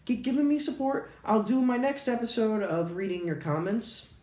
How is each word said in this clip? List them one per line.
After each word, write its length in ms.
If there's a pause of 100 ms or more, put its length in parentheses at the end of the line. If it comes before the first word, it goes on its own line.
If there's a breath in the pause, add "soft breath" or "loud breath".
keep 180
giving 240
me 100
support, 540 (120)
I'll 200
do 180
my 160
next 300
episode 560
of 320
reading 300
your 100
comments 880